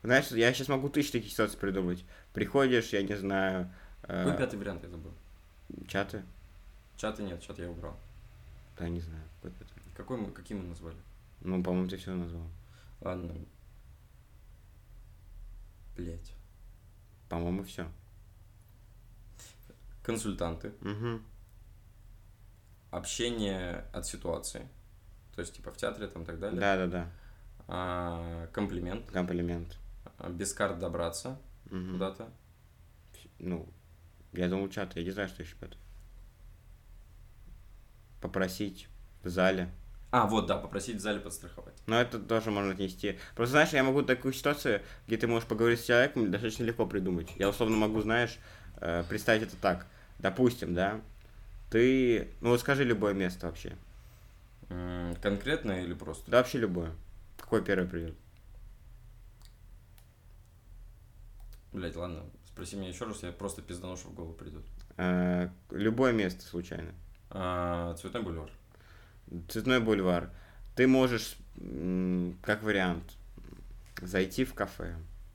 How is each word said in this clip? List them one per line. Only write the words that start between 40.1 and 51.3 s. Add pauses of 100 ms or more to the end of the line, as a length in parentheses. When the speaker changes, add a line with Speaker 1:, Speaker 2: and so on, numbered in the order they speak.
Speaker 2:
вот,
да,
попросить
в
зале
подстраховать. (100)
Speaker 1:
Но
это
тоже
можно
отнести. (180)
Просто,
знаешь,
я
могу
такую
ситуацию, (260)
где
ты
можешь
поговорить
с
человеком,
достаточно
легко
придумать.
Я
условно
могу,
знаешь, (440)
э,
представить
это
так. (320)
Допустим,
да, (720)